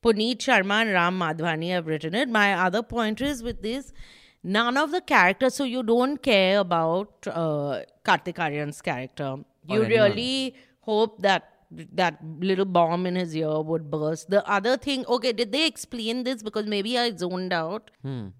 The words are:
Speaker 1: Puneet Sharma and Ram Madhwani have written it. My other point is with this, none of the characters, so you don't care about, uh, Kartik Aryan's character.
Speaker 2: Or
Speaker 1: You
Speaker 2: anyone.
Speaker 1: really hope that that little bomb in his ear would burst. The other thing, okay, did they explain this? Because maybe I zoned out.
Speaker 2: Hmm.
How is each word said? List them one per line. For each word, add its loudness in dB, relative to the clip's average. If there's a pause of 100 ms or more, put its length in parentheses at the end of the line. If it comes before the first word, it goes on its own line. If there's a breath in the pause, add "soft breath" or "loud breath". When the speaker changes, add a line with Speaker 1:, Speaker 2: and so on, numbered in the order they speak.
Speaker 1:
Puneet 2
Sharma 2
and 0
Ram 2
Madhwani -2
have -2
written -4
it. 0
My 4
other 0
point -4
is -4
with -8
this, -8 (500 loud breath)
none 0
of 0
the 0
characters, 4
so -2
you -2
don't 2
care 4
about, -2
uh, -2 (220)
Kartik 0
Aryan's -4
character. -6 (460)
Speaker 2:
Or 0
Speaker 1:
You 4
Speaker 2:
anyone. 0 (220)
Speaker 1:
really -2 (260 loud breath)
hope 0
that 0 (400)
that 0 (220)
little 2
bomb 2
in -2
his -4
ear 0
would -4
burst. -4
The 4
other 2
thing, -4
okay, 0
did -2
they 2
explain -6
this? -4
Because -6
maybe -2
I 0
zoned -4
out. -4 (100)
Speaker 2:
Hmm. -8 (100)